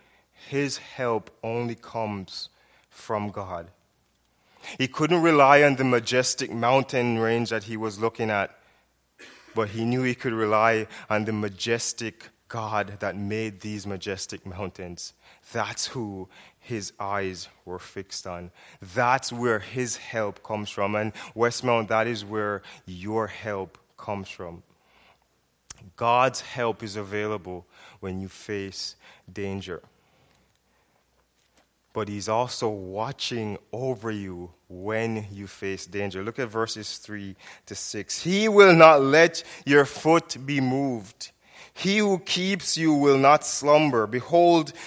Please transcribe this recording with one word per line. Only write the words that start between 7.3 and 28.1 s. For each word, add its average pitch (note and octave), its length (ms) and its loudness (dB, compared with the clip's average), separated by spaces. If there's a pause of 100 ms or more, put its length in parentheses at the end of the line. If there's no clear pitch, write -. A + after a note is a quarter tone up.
that G#2+ 160 -4
he A2 120 -10
was G#2+ 220 -6
looking A2+ 300 -2
at, G2+ 280 -2 (960)
but A2 160 -2
he A2+ 160 -6
knew B2+ 180 0
he B2 120 -2
could A#2+ 180 -6
rely A2 540 2 (220)
on G#2+ 160 0
the A2 80 -4
majestic G#2+ 960 -6 (180)
God G#2 520 -6
that F#2+ 160 -4
made G#2 460 -6
these G#2 260 -10
majestic G2 580 -10
mountains. F2+ 680 -12 (400)
That's G#2+ 340 -6
who G2+ 400 -10 (320)
his G#2+ 400 -10
eyes G2 480 -6 (160)
were F2 160 -12
fixed - 480 -14
on. F2+ 240 -12 (300)
That's A#2+ 500 0
where A#2+ 280 0
his A#2 360 -8
help G#2+ 480 -6
comes G#2 260 -8
from. G#2 260 -2
And G#2+ 180 -2 (220)
Westmount, A#2 520 0
that A2 200 2
is G#2+ 180 -6
where G#2 360 -4 (240)
your G2+ 420 -6
help G2 500 -10 (180)
comes G2+ 320 -10
from. E2+ 360 -16 (1300)
God's B2 460 2
help A#2 420 -6
is G#2 120 -10
available G2+ 720 -6 (340)
when F#2+ 200 -8